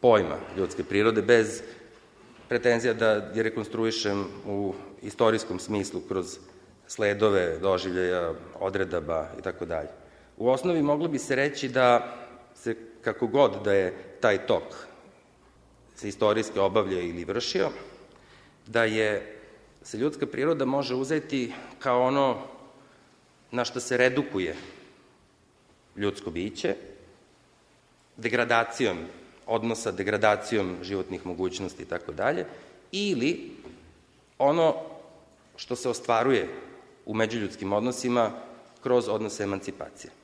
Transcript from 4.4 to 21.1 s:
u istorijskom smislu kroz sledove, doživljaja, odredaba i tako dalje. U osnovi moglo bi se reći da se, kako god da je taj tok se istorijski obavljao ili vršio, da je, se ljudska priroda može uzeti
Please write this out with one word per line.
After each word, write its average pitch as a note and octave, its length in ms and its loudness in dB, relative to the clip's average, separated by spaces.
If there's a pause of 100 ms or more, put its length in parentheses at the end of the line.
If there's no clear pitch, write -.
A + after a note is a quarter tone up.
u G2+ 280 -4 (280)
istorijskom G#2+ 560 2
smislu F#2+ 420 -4
kroz F#2 380 -6 (480)
sledove, G2+ 720 2
doživljaja, F2+ 760 0 (280)
odredaba F2+ 680 -2 (100)
i - 40 -14
tako F2+ 240 -6
dalje. D#2 220 -6 (480)
U A2+ 120 0
osnovi D#3+ 340 2
moglo D3 260 2
bi D3 100 -2
se C3 180 -2
reći C#3 320 -2
da B2 480 4 (380)
se, A2+ 220 -6 (280)
kako A#2 220 0
god A2+ 380 4
da G2+ 80 2
je F#2+ 220 2 (260)
taj G2+ 260 2
tok F2+ 160 2 (1300)
se - 140 -10
istorijski G#2 500 2
obavljao F#2+ 420 2
ili F2 240 -6
vršio, A#2+ 440 -2 (1000)
da A2+ 180 2
je, G#2+ 520 0 (460)
se - 160 -10
ljudska D3 280 -2
priroda C#3+ 380 -2
može C3 300 -2
uzeti C3+ 580 -2 (260)